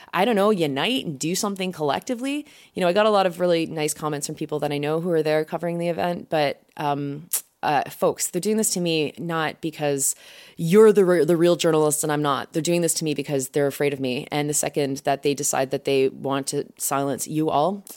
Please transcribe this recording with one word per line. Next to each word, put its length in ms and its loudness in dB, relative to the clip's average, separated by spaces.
I 120 2
don't 100 2
know, 140 4
unite 560 0
and 120 -8
do 160 -2
something 380 -4
collectively. 720 -4
You 80 -6
know, 60 2
I 60 2
got 120 4
a 40 4
lot 160 4
of 140 -2
really 280 2
nice 260 -4
comments 340 -4
from 80 -8
people 240 -4
that 120 -2
I 60 -2
know 220 -2
who 120 -2
are 120 2
there 200 2
covering 360 -4
the 80 -2
event, 420 -4
but, 320 0
um, 520 -4
uh, 260 0
folks, 380 -2
they're 120 -4
doing 180 -2
this 120 0
to 100 -2
me 380 0
not 420 -4
because 540 -2
you're 380 8
the 100 6
re-, 220 4
the 100 4
real 200 4
journalists 480 2
and 80 -2
I'm 100 0
not. 320 -2
They're 80 -2
doing 200 0
this 140 0
to 80 -4
me 120 -2
because 340 -2
they're 160 0
afraid 260 0
of 80 -8
me. 320 -4
And 160 -2
the 60 -2
second 440 -2
that 260 -2
they 100 2
decide 380 -2
that 120 -4
they 260 2
want 380 -4
to 300 -6
silence 500 -4
you 220 -2
all, 340 0